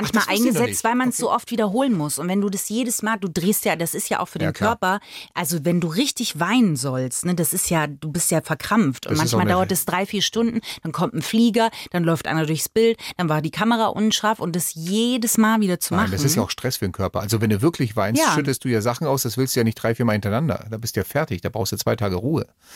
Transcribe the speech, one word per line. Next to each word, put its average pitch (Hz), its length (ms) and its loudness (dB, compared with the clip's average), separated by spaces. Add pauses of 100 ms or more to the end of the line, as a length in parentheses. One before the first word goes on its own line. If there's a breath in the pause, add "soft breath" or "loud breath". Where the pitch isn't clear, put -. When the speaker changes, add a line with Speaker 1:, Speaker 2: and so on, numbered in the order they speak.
Speaker 1:
manchmal - 240 2
Speaker 2:
das 185 80 -2
wusste - 20 2
ich 208 60 0
noch 247 60 2 (160)
Speaker 1:
eingesetzt, - 60 0 (100)
Speaker 2:
nicht. - 60 -8
Speaker 1:
weil 226 120 2
man's 254 180 0
Speaker 2:
Okay. - 60 -4
Speaker 1:
so 247 100 0
oft - 220 -2
wiederholen 226 440 2
muss. 147 220 -2
Und 156 80 -4
wenn 190 140 0
du 202 100 0
das 190 180 -6
jedes 220 340 -2
Mal, 220 160 -2
du 196 100 -4
drehst 180 360 0
ja, 180 120 2
das 165 180 -4
ist - 140 -4
ja - 100 0
auch 175 80 0
für - 140 -8
Speaker 2:
Ja, 95 100 0
Speaker 1:
den - 20 -4
Speaker 2:
klar. 214 180 0 (100)
Speaker 1:
Körper, 190 200 0 (340 loud breath)
also 160 300 -2
wenn 175 160 2
du 175 60 0
richtig 170 540 -2
weinen 196 340 4
sollst, 127 500 -2
ne, 175 120 0
das 165 160 0
ist - 180 -2
ja, 160 160 2
du 147 240 -8
bist 160 220 -2
ja 160 80 2
verkrampft. 160 640 0
Und - 100 -2
Speaker 2:
Das 156 100 2
ist 120 60 2
auch 120 60 4
Speaker 1:
manchmal - 40 4
Speaker 2:
eine - 80 2 (100)
Speaker 1:
dauert 190 100 0
es 180 140 0
drei, 185 220 -2
vier 196 160 -2
Stunden, 226 380 0 (220 loud breath)
dann 160 80 -6
kommt - 240 -2
ein 160 80 -2
Flieger, 226 480 4 (220 loud breath)
dann 175 100 0
läuft 165 240 0
einer 156 200 0
durchs 156 220 -2
Bild, 226 300 4 (180 loud breath)
dann 175 120 -2
war 151 120 2
die 151 120 -4
Kamera 220 340 2
unscharf 214 540 0
und 170 160 -4
das 165 180 -4
jedes 220 640 0
Mal 220 220 4
wieder 180 180 2
zu - 160 -4
Speaker 2:
Nein, 190 120 2
Speaker 1:
machen. 92 80 -2
Speaker 2:
das 147 100 0
ist 143 100 2
ja 113 80 2
auch 95 80 -2
Stress - 280 -4
für 101 100 -2
den - 20 -2
Körper. 90 300 -2
Also 104 200 0
wenn 107 100 2
du 101 120 2
wirklich 147 320 0
weinst, 110 260 2
Speaker 1:
Ja. 277 120 4
Speaker 2:
schüttest 143 320 0
du 135 40 0
ja 113 120 2
Sachen 120 260 0
aus, 135 160 0
das 113 140 -4
willst 131 180 0
du 127 60 2
ja - 40 4
nicht 113 120 2
drei, 117 180 0
vier 123 100 0
Mal 110 100 4
hintereinander. 107 540 0
Da 110 100 -8
bist 117 180 -6
du 107 40 2
ja - 40 0
fertig, 143 380 -2
da 101 60 -2
brauchst - 220 -2
du 104 60 -4
zwei 113 180 0
Tage 101 220 -2
Ruhe. 120 320 -2 (280 loud breath)